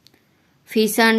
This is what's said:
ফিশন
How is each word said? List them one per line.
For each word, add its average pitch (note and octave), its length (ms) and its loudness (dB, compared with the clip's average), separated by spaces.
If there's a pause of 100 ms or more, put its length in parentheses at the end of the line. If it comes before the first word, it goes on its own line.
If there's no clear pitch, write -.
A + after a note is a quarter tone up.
(720)
ফিশন A3 480 0